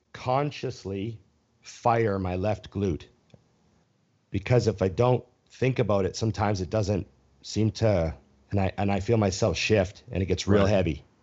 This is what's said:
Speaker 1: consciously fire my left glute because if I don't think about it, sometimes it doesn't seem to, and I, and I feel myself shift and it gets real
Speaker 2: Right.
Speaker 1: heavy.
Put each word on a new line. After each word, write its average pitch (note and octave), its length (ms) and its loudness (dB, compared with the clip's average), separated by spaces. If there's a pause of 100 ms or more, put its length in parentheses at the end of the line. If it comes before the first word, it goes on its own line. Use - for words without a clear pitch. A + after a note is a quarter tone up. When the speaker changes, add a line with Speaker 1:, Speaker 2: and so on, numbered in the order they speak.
(140)
Speaker 1:
consciously A#2 1040 -6 (420)
fire A2+ 580 0
my F2+ 160 -2
left G2+ 360 -2
glute F#2+ 340 -2 (1200)
because A#2+ 380 2
if F#2+ 140 0
I G2 60 2
don't A#2+ 360 2 (260)
think B2+ 300 -2
about G2+ 260 2
it, E2+ 100 -4
sometimes G#2+ 460 -2
it E2 80 -6
doesn't G#2 380 -2 (340)
seem G#2+ 300 -2
to, F2 420 2 (380)
and G2+ 80 2
I, F#2+ 180 0
and G2+ 140 0
I G2+ 80 0
feel A2+ 180 0
myself G2 400 2
shift - 540 0
and F2 100 -2
it F#2 60 -2
gets F2 200 -2
real G2+ 160 6
Speaker 2:
Right. G2 60 4
Speaker 1:
heavy. E2+ 340 0 (200)